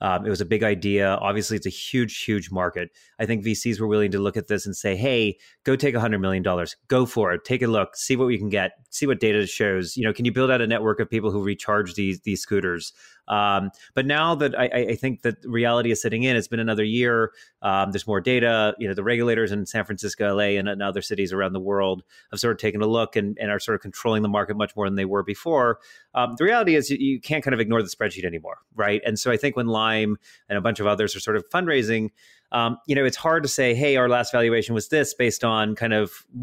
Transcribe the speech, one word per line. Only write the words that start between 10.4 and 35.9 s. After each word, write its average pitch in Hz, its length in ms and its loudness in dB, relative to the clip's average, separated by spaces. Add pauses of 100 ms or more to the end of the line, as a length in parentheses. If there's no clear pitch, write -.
out 127 100 2
a 117 60 0
network 110 340 0
of 110 80 -2
people 110 220 -2
who 101 120 -2
recharge 101 520 -2
these, 95 260 -2
these 98 220 -4
scooters?" 90 500 -2 (360)
Um, 101 420 0 (240)
but 131 100 0
now 151 300 2
that 143 240 0
I, 127 60 2
I, 123 140 0
I 117 180 0
think 131 260 -4
that 113 220 0
reality 117 480 2
is 104 100 -2
setting 113 220 -2
in, 131 100 2
it's 113 140 0
been 117 100 -4
another 110 240 0
year. 113 480 2 (320)
Um, 98 300 2
there's 98 140 -6
more 101 140 0
data. 117 580 2
You 110 100 -4
know, 98 60 -2
the 98 100 -4
regulators 117 480 2
in 104 120 -2
San 107 200 -4
Francisco, 104 420 -4
L 101 140 2
A, 101 160 2
and 98 120 -2
in 101 140 -4
other 98 180 -4
cities 95 320 -4
around 95 200 -2
the 95 80 -4
world 95 420 -2 (300)
have 104 80 -6
sort 120 100 0
of 107 80 -2
taken 104 240 -2
a 107 60 2
look 113 260 0
and, 104 260 -2
and 104 120 -2
are 101 80 -2
sort 110 160 -2
of - 40 -4
controlling 107 420 -2
the 107 60 0
market 104 280 0
much 104 180 -4
more 104 140 -2
than 98 80 -2
they 98 80 -2
were 98 180 -2
before. 120 560 0 (360)
Um, 123 220 0
the 151 80 0
reality 208 300 4
is 143 160 2
you, 143 80 -2
you 135 220 0
can't 151 240 -4
kind 131 100 0
of 113 60 2
ignore 113 200 2
the 98 80 -2
spreadsheet 95 360 -4
anymore, 85 340 -8 (160)
right? 104 320 2
And 110 100 -2
so - 140 -2
I 117 60 2
think 135 200 -2
when 123 120 -2
Lime 110 480 0 (320)
and 101 100 -2
a - 20 -4
bunch 107 200 0
of 104 80 0
others 104 260 2
are 98 60 -10
sort 110 160 -2
of 101 120 -4
fundraising, 117 600 0 (400)
um, 120 260 0 (100)
you 143 80 0
know, 139 120 4
it's 123 100 0
hard 165 280 2
to 139 40 0
say, 127 240 2
"Hey, 135 240 4
our 123 140 4
last 123 200 2
valuation 117 440 2
was 110 140 -2
this," 147 260 2
based 120 280 0
on 110 320 0
kind 113 200 -2